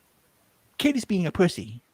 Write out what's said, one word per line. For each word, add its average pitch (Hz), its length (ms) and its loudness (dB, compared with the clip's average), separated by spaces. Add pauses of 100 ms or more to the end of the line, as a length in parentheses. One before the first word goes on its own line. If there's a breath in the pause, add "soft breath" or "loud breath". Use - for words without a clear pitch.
(760)
kid 285 180 2
is 247 100 -2
being 185 220 0
a 147 40 -2
pussy. 120 500 0 (120)